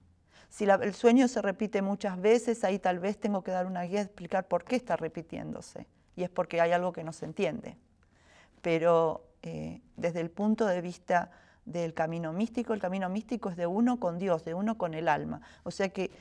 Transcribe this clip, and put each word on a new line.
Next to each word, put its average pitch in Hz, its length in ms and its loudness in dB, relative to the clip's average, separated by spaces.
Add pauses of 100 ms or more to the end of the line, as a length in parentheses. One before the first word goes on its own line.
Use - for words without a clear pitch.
(480)
Si - 180 -4
la, 202 80 8
el 190 200 2
sueño 247 340 8
se 233 140 -4
repite 208 400 -2
muchas 196 380 -2
veces, 226 440 4
ahí 196 140 2
tal 180 200 0
vez 196 200 -2
tengo 202 240 0
que 185 80 -6
dar 185 160 0
una 185 160 -4
guía 180 180 -2
de 202 60 -2
explicar 190 400 -4
por 175 180 0
qué 254 120 0
está 240 200 -2
repitiéndose, - 880 -8 (300)
y 180 60 -4
es 175 80 -2
porque 170 300 0
hay 170 120 4
algo 175 200 2
que 165 120 -8
no 160 80 -10
se - 120 -14
entiende. 160 520 -4 (840)
Pero, 165 600 4 (200)
eh, 160 380 -10 (160)
desde 170 240 -2
el 165 100 -4
punto 214 360 2
de 180 140 2
vista 175 500 -2 (340)
del 165 300 -4
camino 165 380 -2
místico, 226 420 -2
el 202 60 -4
camino 185 280 -2
místico 208 400 -6
es 170 80 -8
de 175 100 -2
uno 240 320 2
con 175 200 -2
Dios, 175 260 0
de 165 80 -6
uno 208 240 -2
con 170 180 -4
el 165 140 -2
alma. 151 320 0 (220)
O 214 80 -10
sea 196 180 -2
que 185 220 -4 (100)